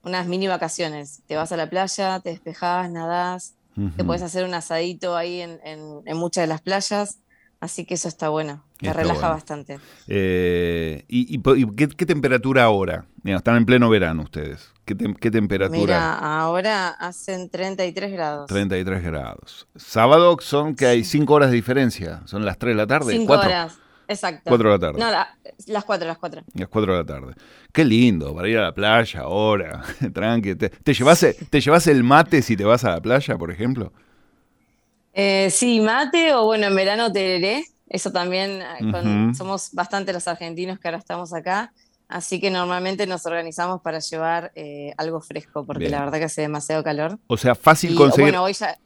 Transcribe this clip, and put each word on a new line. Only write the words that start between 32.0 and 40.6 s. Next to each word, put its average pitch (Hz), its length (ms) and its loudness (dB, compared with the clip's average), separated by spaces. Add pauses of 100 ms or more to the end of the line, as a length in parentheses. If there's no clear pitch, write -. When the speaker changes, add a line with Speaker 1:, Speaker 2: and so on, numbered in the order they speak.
Speaker 2:
mate 147 360 6
si 113 160 0
te 98 80 -2
vas 117 220 4
a 98 60 2
la 85 100 -4
playa, 123 340 0
por 85 140 -8
ejemplo? 107 420 -6 (1200)
Speaker 1:
Eh, 196 380 2
sí, 240 300 2
mate 277 540 2
o 233 100 4
bueno, 214 240 0
en 196 80 2
verano 202 360 0
tereré. 190 520 -2 (240)
Eso 185 240 -6
también, 185 500 -4
eh, 123 300 -6
con, 107 380 0
Speaker 2:
Ujú. 120 40 -4
Speaker 1:
somos 190 380 -8
bastante 190 400 -4
los 175 160 -6
argentinos 175 500 -8